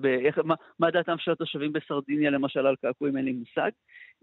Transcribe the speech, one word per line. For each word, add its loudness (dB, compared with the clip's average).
ב-, 0
איך, 2
מה, 2
מה 4
דעתם 0
של -2
התושבים -4
בסרדיניה, 0
למשל, 0
על 4
קעקועים, -2
אין -2
לי -2
מושג. -4